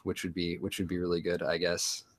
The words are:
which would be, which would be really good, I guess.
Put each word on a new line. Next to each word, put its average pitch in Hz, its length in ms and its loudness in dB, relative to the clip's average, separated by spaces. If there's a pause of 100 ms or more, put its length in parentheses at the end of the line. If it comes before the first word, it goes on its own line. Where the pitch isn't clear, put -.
which - 220 -2
would 85 100 -4
be, 87 220 0
which - 220 -4
would 92 100 -2
be 90 100 0
really 87 220 2
good, 87 220 0
I 85 160 2
guess. 87 460 0 (140)